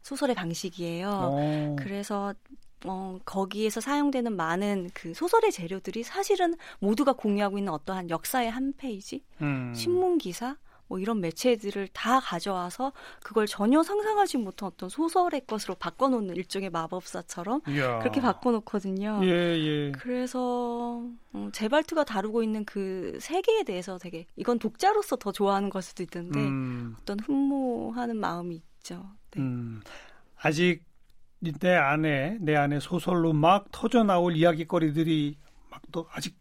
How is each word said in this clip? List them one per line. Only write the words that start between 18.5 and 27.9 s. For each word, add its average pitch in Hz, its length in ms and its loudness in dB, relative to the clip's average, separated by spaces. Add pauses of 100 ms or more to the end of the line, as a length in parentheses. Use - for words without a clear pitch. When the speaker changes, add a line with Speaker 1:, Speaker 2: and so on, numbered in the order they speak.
Speaker 2:
예, 185 60 6
예. 156 640 2
Speaker 1:
그래서, 247 1080 -4 (320)
음, 202 200 -6
제발트가 294 500 2
다루고 214 400 0
있는 214 220 -2
그 190 560 -6
세계에 381 420 2
대해서 180 360 -4
되게, 170 260 -12 (100)
이건 233 240 0
독자로서 381 560 2
더 202 160 -4
좋아하는 196 380 2
걸 190 120 -4
수도 - 220 -10
있는데 170 360 -4
Speaker 2:
음. 127 600 -2
Speaker 1:
어떤 202 220 -6
흠모하는 247 960 0